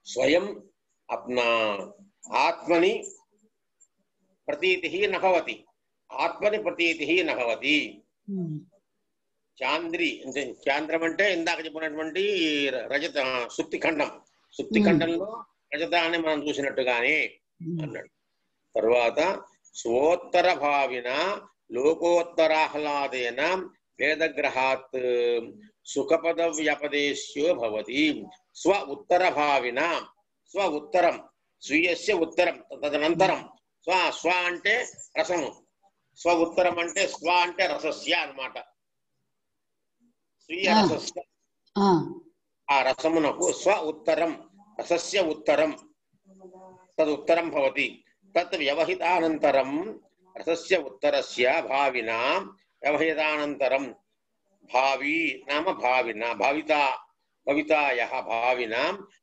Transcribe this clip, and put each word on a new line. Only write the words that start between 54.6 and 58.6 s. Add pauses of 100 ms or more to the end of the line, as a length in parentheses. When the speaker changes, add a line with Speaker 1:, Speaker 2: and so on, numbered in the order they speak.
Speaker 1:
భావి
నామ
భావినా,
భావితా, (480)
భవితాయః
భావినాం (160)